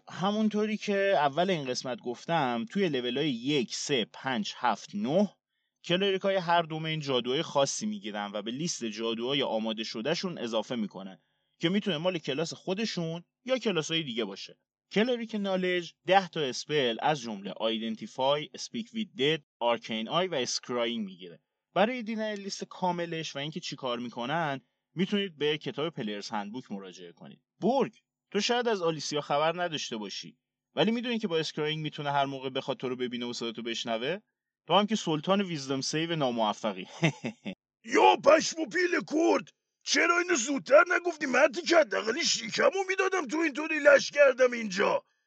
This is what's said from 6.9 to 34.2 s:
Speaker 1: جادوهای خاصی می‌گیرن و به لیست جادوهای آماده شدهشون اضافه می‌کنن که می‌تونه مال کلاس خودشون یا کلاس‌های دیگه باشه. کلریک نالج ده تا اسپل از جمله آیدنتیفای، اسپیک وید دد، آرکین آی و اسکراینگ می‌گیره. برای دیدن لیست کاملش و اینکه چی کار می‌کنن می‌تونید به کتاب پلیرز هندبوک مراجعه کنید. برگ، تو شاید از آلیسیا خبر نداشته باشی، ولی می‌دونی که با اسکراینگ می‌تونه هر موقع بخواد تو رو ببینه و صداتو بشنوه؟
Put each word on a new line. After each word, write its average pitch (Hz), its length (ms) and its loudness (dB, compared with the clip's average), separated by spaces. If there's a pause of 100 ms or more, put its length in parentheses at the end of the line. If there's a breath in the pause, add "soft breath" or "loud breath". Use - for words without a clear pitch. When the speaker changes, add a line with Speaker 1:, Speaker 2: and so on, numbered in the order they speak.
Speaker 1:
جادوهای 131 420 0
خاصی 135 440 0
می‌گیرن 104 480 -6
و 104 80 -4
به 110 100 -6
لیست 139 340 -6
جادوهای 113 580 -2
آماده 110 400 -2
شدهشون 151 540 -4
اضافه 113 380 -2
می‌کنن 95 460 -8 (380)
که 165 100 2
می‌تونه 190 280 0
مال 175 200 0
کلاس 147 360 -4
خودشون 175 720 -4 (220)
یا 254 120 0
کلاس‌های 160 460 -2
دیگه 117 220 -2
باشه. - 320 -12 (340)
کلریک 226 440 0
نالج 180 580 0 (120)
ده 180 220 6
تا 160 140 -4
اسپل 127 600 0
از 143 200 2
جمله 101 300 -6
آیدنتیفای، 113 1000 -2
اسپیک - 400 -8
وید 110 220 -6
دد، 147 280 0 (160)
آرکین 117 500 0
آی 175 180 0
و 170 80 -4
اسکراینگ 117 680 -2
می‌گیره. 87 340 -16 (340)
برای 233 300 2
دیدن 214 300 -4
لیست 196 300 -8
کاملش 170 720 -4
و 139 40 -6
اینکه 156 200 -6
چی - 160 -10
کار 123 240 -4
می‌کنن 131 640 -4 (340)
می‌تونید 190 420 -2
به 147 200 2
کتاب 143 320 -4
پلیرز 107 400 -6
هندبوک 110 420 -6
مراجعه 92 400 -12
کنید. - 300 -20 (200)
برگ، 214 320 2 (380)
تو 202 80 0
شاید 240 280 2
از 202 140 2
آلیسیا 147 400 0
خبر 160 420 2
نداشته 147 340 -4
باشی، 95 400 -10 (380)
ولی 185 160 4
می‌دونی 233 280 -2
که 208 80 -4
با 165 100 0
اسکراینگ 156 460 -2
می‌تونه 147 280 -4
هر 143 140 4
موقع 135 240 -6
بخواد 135 280 -4
تو 127 120 -4
رو 127 60 -2
ببینه 123 300 -4
و 120 80 -6
صداتو 117 280 -6
بشنوه؟ 117 560 -4 (500)